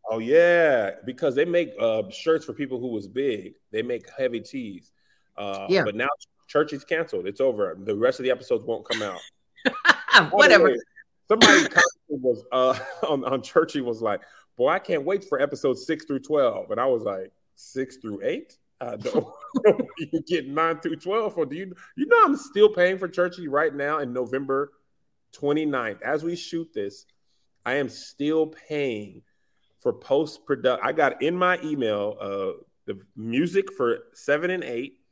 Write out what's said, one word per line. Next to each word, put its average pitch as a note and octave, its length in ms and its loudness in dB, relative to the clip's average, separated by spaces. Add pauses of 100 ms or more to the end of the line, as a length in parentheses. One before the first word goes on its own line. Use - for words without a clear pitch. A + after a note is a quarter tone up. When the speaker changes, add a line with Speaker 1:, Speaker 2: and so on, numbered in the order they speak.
(100)
Speaker 1:
Oh, A2+ 100 -2
yeah, D3+ 720 4 (120)
because B2+ 300 -2
they C#3+ 100 2
make, E3+ 340 0
uh, A2 320 0
shirts D#3+ 360 -2
for A#2 80 -10
people B2+ 260 -6
who B2 60 -6
was G#2+ 200 -6
big. G#2 500 -4 (160)
They A2 100 -2
make A#2+ 340 -6
heavy B2 240 -2
tees. G#2+ 520 -12 (440)
Uh, G2 320 -8
Speaker 2:
Yeah. F3+ 160 2
Speaker 1:
but G#2+ 120 -4
now B2 120 -2 (380)
Churchy's D3+ 360 -2
canceled. G#2 440 -4
It's G2+ 160 -4
over. G#2 420 0
The G#2 100 -2
rest A#2+ 260 0
of G3 40 -6
the B2+ 60 0
episodes A#2+ 340 -2
won't A#2+ 240 -6
come A2+ 140 -4
out. F#2+ 180 -6 (460)
Speaker 2:
<laughs> - 680 4
Whatever. G3+ 360 8
Speaker 1:
By - 20 8
the B2 60 2
way, A#2 40 -6 (480)
somebody A#3 360 8
commented - 180 4 (260)
was, B2+ 340 -2 (100)
uh, B2+ 260 2 (140)
<laughs> - 140 -8
on, C#3+ 180 0
on B2+ 180 -2
Churchy D#3 400 0
was A#2+ 180 -4
like, G#2 220 -2 (340)
"Boy, B2+ 140 4
I F3 80 2
can't E3 260 -2
wait G3 200 -2
for C3+ 180 -2
episodes C#3 420 -2
six D#3 220 -6
through C3+ 140 -6
twelve." B2+ 500 0
And G#2+ 100 -2
I B2+ 60 0
was A#2+ 160 0
like, F#2+ 300 -6 (240)
Six C3 400 -8
through G#2 260 -10
eight? E3+ 340 -6 (240)
I B2 160 -8
don't - 180 -8
<laughs> - 500 -4
know G#3+ 80 8
where - 160 -2 (100)
you D3+ 280 -6
get D#3 220 -2
nine D#3+ 300 0
through D#3+ 180 -8
twelve G#3 380 -4
for. E3 100 -2
Do C#3 120 -8
you, F#3 180 -12 (240)
you D4 80 -2
know A4+ 180 6
I'm C#4+ 120 2
still G#3+ 340 4
paying F#3 260 2
for F#3 120 -6
Churchy F3 400 -2
right D3 260 0
now C#3+ 240 -2
in C3 160 -6
November C3+ 580 -4 (600)
twenty-ninth. C#3+ 680 -2
As D3+ 200 -2
we E3+ 140 -4
shoot E3 360 -8
this, G2+ 320 -8 (640)
I A#2+ 80 -2
am C#3 160 0
still D3+ 560 -2
paying B2+ 720 -6 (600)
for A#2+ 120 -2
post-produ-, C3+ 880 -2
I B2+ 100 -2
got D#3 300 0
in E3 140 0
my F3+ 260 2
email, G#2+ 560 -2
uh, G2 440 -6 (240)
the G2 120 -8 (180)
music E3 560 -2
for A#2 260 0 (160)
seven D#3 360 -2
and F3+ 140 -4
eight B2+ 360 -8 (100)